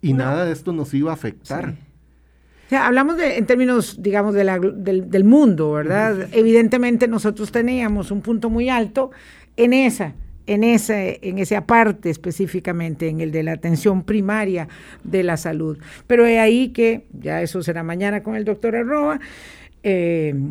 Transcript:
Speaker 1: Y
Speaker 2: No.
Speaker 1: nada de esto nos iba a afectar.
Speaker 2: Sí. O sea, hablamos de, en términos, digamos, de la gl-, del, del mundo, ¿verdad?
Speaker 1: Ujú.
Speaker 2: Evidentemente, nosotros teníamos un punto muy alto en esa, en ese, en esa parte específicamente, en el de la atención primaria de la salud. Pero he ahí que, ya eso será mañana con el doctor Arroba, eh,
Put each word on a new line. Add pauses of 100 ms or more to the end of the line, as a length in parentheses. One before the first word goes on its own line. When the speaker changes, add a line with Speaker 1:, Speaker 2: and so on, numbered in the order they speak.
Speaker 1:
Y
Speaker 2:
No.
Speaker 1:
nada
de
esto
nos
iba
a
afectar.
Speaker 2:
Sí. (880)
O
sea,
hablamos
de,
en
términos,
digamos,
de
la
gl-,
del,
del
mundo,
¿verdad?
Speaker 1:
Ujú.
Speaker 2:
Evidentemente,
nosotros
teníamos
un
punto
muy
alto (460)
en
esa, (340)
en
ese,
en
esa
parte
específicamente,
en
el
de
la
atención
primaria (340)
de
la
salud. (300)
Pero
he
ahí
que,
ya
eso
será
mañana
con
el
doctor
Arroba, (640)
eh, (180)